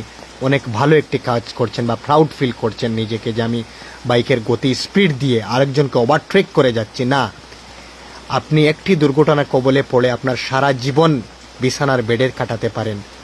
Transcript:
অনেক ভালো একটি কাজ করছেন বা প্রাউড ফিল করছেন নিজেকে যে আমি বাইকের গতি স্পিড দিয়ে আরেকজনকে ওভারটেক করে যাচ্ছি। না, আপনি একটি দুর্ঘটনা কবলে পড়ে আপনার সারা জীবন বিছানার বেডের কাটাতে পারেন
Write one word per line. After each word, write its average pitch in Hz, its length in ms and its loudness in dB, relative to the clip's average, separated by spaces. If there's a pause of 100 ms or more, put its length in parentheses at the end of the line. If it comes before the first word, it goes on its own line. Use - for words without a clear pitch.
(400)
অনেক 135 220 0 (100)
ভালো 139 240 4
একটি 139 220 0
কাজ 117 260 -2 (100)
করছেন 120 320 -4
বা 117 100 -2
প্রাউড 151 380 2
ফিল 123 260 -2
করছেন 113 320 -4
নিজেকে 110 400 -4
যে 113 100 -2
আমি 117 180 -2 (460)
বাইকের 123 340 2
গতি 120 340 -2
স্পিড 190 440 0
দিয়ে 127 260 0
আরেকজনকে 131 540 0
ওভারটেক 151 560 2
করে 135 180 4
যাচ্ছি। 113 320 -4
না, 131 180 2 (1080)
আপনি 151 360 0
একটি 160 300 0
দুর্ঘটনা 147 480 2
কবলে 135 460 2
পড়ে 123 200 2
আপনার 123 260 -2
সারা 135 360 0
জীবন 135 380 2 (500)
বিছানার 131 420 0
বেডের 117 300 0
কাটাতে 117 360 -4
পারেন 107 300 -6 (260)